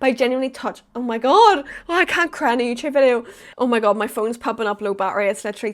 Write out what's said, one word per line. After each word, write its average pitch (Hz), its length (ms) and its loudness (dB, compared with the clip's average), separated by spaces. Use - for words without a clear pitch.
by 262 120 2
genuinely 254 380 0
touch. 233 320 -10
Oh 233 80 -8
my 233 160 -4
God. 302 460 6
Oh, 339 60 -4
I 359 100 4
can't 339 280 -2
cry 262 220 0
in 254 60 0
a 240 140 -2
YouTube 269 200 -6
video. 254 300 2
Oh 247 80 0
my 240 140 2
God, 208 160 2
my 214 100 -2
phone's 226 320 -4
popping 226 280 -4
up 208 140 -4
low 202 140 -2
battery. 196 340 -2
It's 208 160 -4
literally 214 300 -6